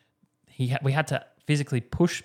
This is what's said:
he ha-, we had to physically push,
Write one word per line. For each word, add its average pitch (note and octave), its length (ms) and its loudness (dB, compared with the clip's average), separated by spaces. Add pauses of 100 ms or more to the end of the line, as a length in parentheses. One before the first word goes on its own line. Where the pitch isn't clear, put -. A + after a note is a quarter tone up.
(480)
he B2+ 200 -2
ha-, C3 140 0
we C3+ 100 2
had D3+ 160 0
to - 160 -2 (220)
physically C#3+ 340 0
push, - 440 0